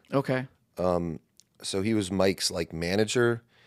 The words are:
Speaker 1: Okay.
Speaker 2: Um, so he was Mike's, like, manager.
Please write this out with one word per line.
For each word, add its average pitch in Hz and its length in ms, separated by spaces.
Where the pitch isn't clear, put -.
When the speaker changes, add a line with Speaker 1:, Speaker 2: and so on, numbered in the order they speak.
Speaker 1:
Okay. 131 340
Speaker 2:
Um, 87 420
so 98 200
he 110 120
was 98 160
Mike's, 95 400
like, 87 220
manager. 107 720